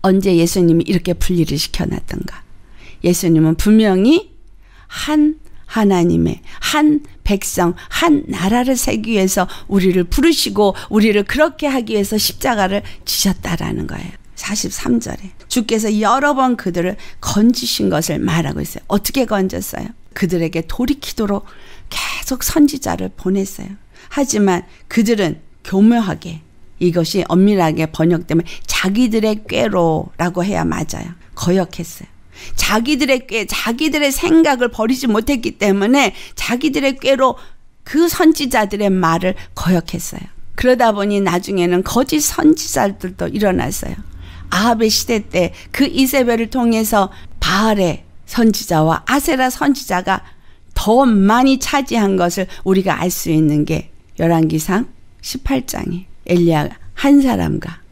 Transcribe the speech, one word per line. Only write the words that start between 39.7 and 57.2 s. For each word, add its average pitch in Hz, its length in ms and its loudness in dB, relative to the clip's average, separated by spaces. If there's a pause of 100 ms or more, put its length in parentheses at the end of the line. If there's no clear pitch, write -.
그러다 247 380 4
보니 202 300 0
나중에는 180 600 0
거짓 262 380 0
선지자들도 208 1080 0
일어났어요. 185 680 -2 (560)
아합의 220 380 2
시대 214 400 -2
때 - 240 0 (200)
그 277 120 2
이세벨을 240 640 2
통해서 220 600 0 (280)
바알의 196 640 0 (200)
선지자와 175 840 0
아세라 254 440 0
선지자가 190 760 -2 (500)
더 240 300 4
많이 240 540 4
차지한 233 580 0
것을 180 300 0 (180)
우리가 190 360 2
알 180 100 0
수 - 200 -6
있는 151 360 2
게 - 240 -6 (280)
열왕기상 165 680 0 (340)
십팔 - 460 -4
장에 - 400 -8 (200)
엘리야 170 440 2 (240)
한 277 260 6